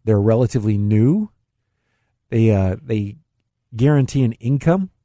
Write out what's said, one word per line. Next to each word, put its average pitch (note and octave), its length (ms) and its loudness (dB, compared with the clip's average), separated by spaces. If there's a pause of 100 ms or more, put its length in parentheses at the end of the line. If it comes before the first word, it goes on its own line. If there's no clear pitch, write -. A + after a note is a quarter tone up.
They're G#2+ 160 2
relatively A2 560 0
new. A2 540 0 (960)
They, A2+ 240 2
uh, F#2+ 280 0
they G#2+ 360 -6 (580)
guarantee C3+ 480 0
an A#2 120 0
income E3 560 -2 (140)